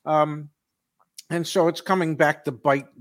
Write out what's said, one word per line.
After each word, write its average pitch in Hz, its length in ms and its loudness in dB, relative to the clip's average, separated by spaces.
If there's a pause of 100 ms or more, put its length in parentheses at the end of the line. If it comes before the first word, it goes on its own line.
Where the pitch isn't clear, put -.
Um, 151 440 0 (840)
and 165 160 -4
so 170 200 2
it's 165 140 -2
coming 175 340 0
back 151 300 2
to 139 60 -4
bite 139 360 0 (140)